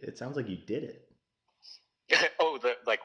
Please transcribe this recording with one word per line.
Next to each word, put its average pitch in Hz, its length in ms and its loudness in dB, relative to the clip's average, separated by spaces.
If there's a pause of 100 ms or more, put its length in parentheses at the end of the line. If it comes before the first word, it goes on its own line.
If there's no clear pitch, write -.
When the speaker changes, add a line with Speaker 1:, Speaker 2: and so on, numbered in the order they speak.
Speaker 1:
it - 160 -12
sounds 139 180 -8
like 117 120 -4
you 90 80 -6
did 127 280 -6
it. - 200 -16 (1080)
Speaker 2:
<laughs> 160 200 6 (100)
Oh, 160 180 2
the, 120 180 0 (100)
like, 110 180 2